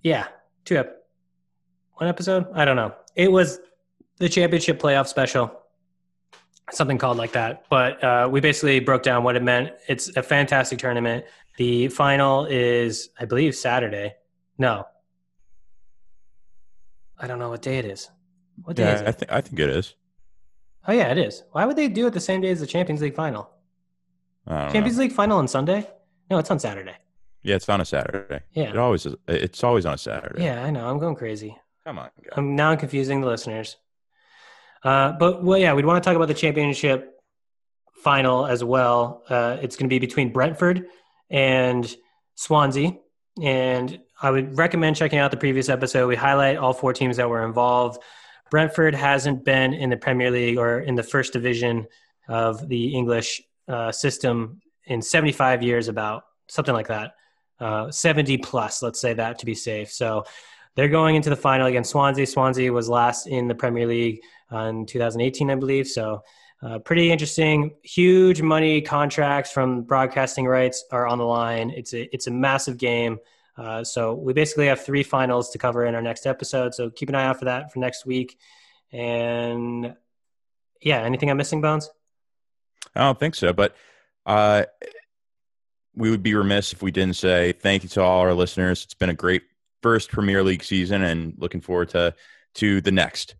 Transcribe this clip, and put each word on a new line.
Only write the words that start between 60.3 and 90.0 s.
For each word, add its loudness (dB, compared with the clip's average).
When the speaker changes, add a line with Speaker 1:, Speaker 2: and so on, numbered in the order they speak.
Speaker 1:
they're 2
going 4
into 2
the 2
final 2
against -2
Swansea. 2
Swansea 0
was -2
last 2
in -2
the -2
Premier -2
League, -2
uh, -6
in -6
two -8
thousand -2
eighteen, 0
I 2
believe. 0
So, -6
uh, -10
pretty 2
interesting. 0
Huge 4
money 4
contracts 0
from 0
broadcasting 0
rights 2
are 0
on 0
the -2
line. -2
It's -14
a, -10
it's -8
a -6
massive 0
game. -2
Uh, -10
so -4
we -6
basically 2
have 2
three 0
finals 0
to -12
cover 0
in 0
our -4
next -6
episode. -4
So -6
keep -10
an -2
eye 2
out 0
for -10
that -4
for -8
next -6
week. -4
And -4
yeah, 0
anything 0
I'm 2
missing, -2
Bones? 0
Speaker 2:
I 0
don't 4
think -2
so, 0
but, 2
uh, 4
we 0
would 0
be 2
remiss 2
if -10
we 0
didn't 0
say 4
thank 0
you -14
to 0
all 4
our 4
listeners. 0
It's -20
been 0
a -2
great 0
first 2